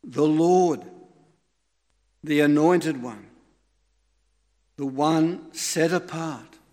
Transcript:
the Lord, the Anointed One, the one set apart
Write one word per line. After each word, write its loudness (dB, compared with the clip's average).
the -2
Lord, 2
the 0
Anointed 2
One, -14
the -8
one 0
set -2
apart -8